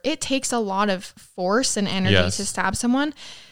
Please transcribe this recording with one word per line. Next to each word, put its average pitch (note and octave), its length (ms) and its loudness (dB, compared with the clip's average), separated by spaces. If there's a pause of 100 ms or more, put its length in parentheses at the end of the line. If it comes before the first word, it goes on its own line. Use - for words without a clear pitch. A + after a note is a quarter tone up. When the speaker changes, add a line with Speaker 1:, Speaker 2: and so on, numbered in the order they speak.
Speaker 1:
It D4+ 160 -2
takes C4+ 320 -2
a A#3+ 60 0
lot G3+ 320 0
of F#3+ 160 -4
force G3+ 720 -2
and G3+ 100 0
energy F#3+ 240 2
Speaker 2:
Yes. G2 240 4
Speaker 1:
to G3+ 80 -6
stab F#3+ 320 -2
someone. C4+ 380 0 (380)